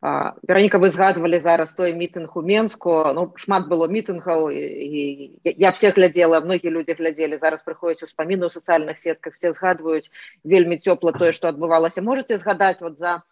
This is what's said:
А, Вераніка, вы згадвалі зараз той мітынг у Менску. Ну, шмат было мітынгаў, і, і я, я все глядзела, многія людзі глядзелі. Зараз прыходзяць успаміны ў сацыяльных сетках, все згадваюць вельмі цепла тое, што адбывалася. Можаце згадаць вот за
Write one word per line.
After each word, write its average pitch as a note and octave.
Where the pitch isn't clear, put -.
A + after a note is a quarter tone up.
А, -
Вераніка, F#3+
вы F#3
згадвалі F3
зараз D#3+
той F3
мітынг E3+
у E3
Менску. F3
Ну, F3
шмат F#3+
было E3
мітынгаў, E3+
і, C#3+
і D3
я, E3+
я F#3
все G#3
глядзела, E3+
многія E3+
людзі D#3+
глядзелі. D#3
Зараз D#3
прыходзяць E3
успаміны F3
ў -
сацыяльных D#3+
сетках, -
все E3+
згадваюць D#3+
вельмі E3+
цепла F3
тое, E3
што E3
адбывалася. E3
Можаце A#3
згадаць F#3
вот E3
за E3+